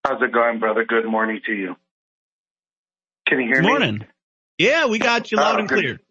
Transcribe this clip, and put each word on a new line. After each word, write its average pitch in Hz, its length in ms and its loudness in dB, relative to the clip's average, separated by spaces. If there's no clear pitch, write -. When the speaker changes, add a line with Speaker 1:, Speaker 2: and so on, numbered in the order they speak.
Speaker 1:
How's 135 160 0
it 120 100 -2
going, 117 280 2
brother? 110 260 0
Good 113 180 0
morning 110 400 -2
to 113 80 -4
you. 95 240 -6
Can 135 140 0
you 120 120 -2
hear 135 80 2
me? 185 80 2
Speaker 2:
Morning. 156 380 0
Yeah, 285 300 2
we 220 120 0
got 233 320 0
you 220 60 0
loud 156 200 2
Speaker 1:
Oh, - 20 0
Speaker 2:
and 208 100 -2
Speaker 1:
good. - 100 2
Speaker 2:
clear. 131 220 -4